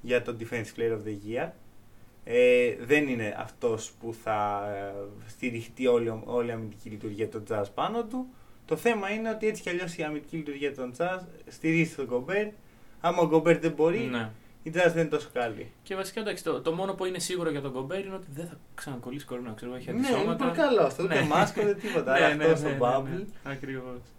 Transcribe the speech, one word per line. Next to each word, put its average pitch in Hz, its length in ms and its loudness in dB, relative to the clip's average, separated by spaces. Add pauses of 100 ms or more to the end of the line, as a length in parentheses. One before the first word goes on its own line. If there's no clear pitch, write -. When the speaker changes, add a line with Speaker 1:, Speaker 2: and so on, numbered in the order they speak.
Speaker 1:
για 123 220 2
το 117 180 -6
Defensive 113 380 -6
Player 117 140 2
of 107 140 -4
the 107 100 -6 (260)
Year. 170 60 -4 (760)
Ε, 123 560 6
δεν 143 280 4
είναι 113 300 -2
αυτός - 640 -4
που 113 220 -8
θα, 104 520 0
ε, 101 180 -6 (360)
στηριχτεί 117 580 -4
όλη, 117 380 4
όλη 120 240 0
η 117 40 -4
αμυντική 113 380 -10
λειτουργία 104 380 -6
των 107 220 -8
Jazz 104 140 0 (100)
πάνω 214 300 -2
του. 254 220 -6 (380)
Το 240 120 -2
θέμα 208 340 0
είναι 220 200 -4
ότι 214 160 -2
έτσι 214 160 -2
κι - 60 -4
αλλιώς 175 280 -4
η 160 60 -4
αμυντική 151 340 -6
λειτουργία 143 380 -4
των 127 240 -8
Jazz 185 220 -2 (260)
στηρίζεται 160 560 2
στον 123 240 -2
Gobert. 208 240 0 (500)
Άμα 175 220 2
ο 160 100 4
Gobert 160 280 6
δεν 160 120 2
μπορεί, 160 260 4
Speaker 2:
Ναι. 123 320 -2 (320)
Speaker 1:
η 160 120 -8
Jazz 175 180 8
δεν 165 60 0
είναι 165 100 6
τόσο 147 240 -2
καλή. 117 380 -4 (120)
Speaker 2:
Και - 120 -8
βασικά, 190 260 -6
εντάξει, 202 240 -4
το, 165 160 0
το 165 120 0
μόνο 190 220 -2
που 185 100 -4
είναι 185 140 -2
σίγουρο 170 320 -2
για 143 100 -2
τον 139 140 -6
Gobert 147 300 -4
είναι 190 100 -8
ότι 185 200 -10
δεν 165 120 -8
θα 170 120 -14 (160)
ξανακολλήσει 131 500 -8
κορονοϊό, 123 300 -8
ξέρω, 120 200 -8
έχει 127 180 -8
Speaker 1:
Ναι, - 60 -2
είναι 262 80 2
Speaker 2:
αντισώματα. 247 380 2
Speaker 1:
πολύ 247 120 0
καλό 269 240 6
αυτό, 160 220 4
ούτε 170 180 2
Speaker 2:
Ναι. 160 60 4
Speaker 1:
μάσκο, 196 360 4
ούτε 208 120 4
τίποτα, 175 380 0
Speaker 2:
<laughs> 170 60 6
Ναι, 165 60 6
Speaker 1:
άρα 147 100 6
Speaker 2:
ναι, 151 100 0
Speaker 1:
αυτό 160 40 8
Speaker 2:
ναι, 160 80 8
Speaker 1:
στο 147 120 0
Speaker 2:
ναι, 139 60 0
ναι. 139 60 -2
Speaker 1:
bubble. 135 460 2 (180)
Speaker 2:
Ακριβώς. 131 540 -8 (200)